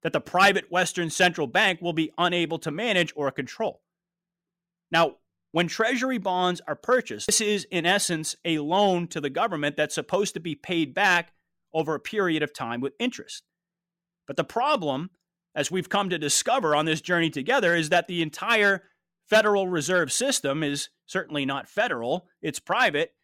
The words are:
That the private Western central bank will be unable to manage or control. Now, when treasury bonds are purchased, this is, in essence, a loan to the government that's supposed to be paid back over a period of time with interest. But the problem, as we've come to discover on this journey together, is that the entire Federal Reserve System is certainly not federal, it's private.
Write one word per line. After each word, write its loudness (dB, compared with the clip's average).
That -4
the 0
private 4
Western 0
central 2
bank 2
will -2
be 0
unable 0
to -6
manage 0
or -2
control. -6
Now, 4
when 2
treasury 0
bonds 0
are -4
purchased, -2
this 2
is, 0
in 0
essence, -2
a 0
loan 2
to -8
the -4
government -2
that's -2
supposed -2
to -6
be -8
paid -4
back 2
over -2
a -6
period 0
of -6
time -6
with -4
interest. -6
But -8
the 0
problem, -2
as -2
we've -2
come 0
to -2
discover 0
on 2
this 0
journey 0
together, 0
is 0
that 2
the -4
entire 0
Federal 4
Reserve 0
System 0
is -4
certainly -4
not -6
federal, -2
it's -6
private. 0